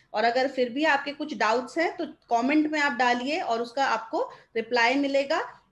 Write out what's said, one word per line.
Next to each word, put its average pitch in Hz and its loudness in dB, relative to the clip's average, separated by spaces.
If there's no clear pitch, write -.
और 214 0
अगर 247 2
फिर 254 0
भी 269 -2
आपके 285 2
कुछ 294 -8
डाउट्स 226 0
हैं, 349 0
तो 349 -6
कमेंट 285 0
में 302 -2
आप 285 2
डालिए 247 0
और 233 -2
उसका 262 -2
आपको 254 -2
रिप्लाई 233 2
मिलेगा। 277 0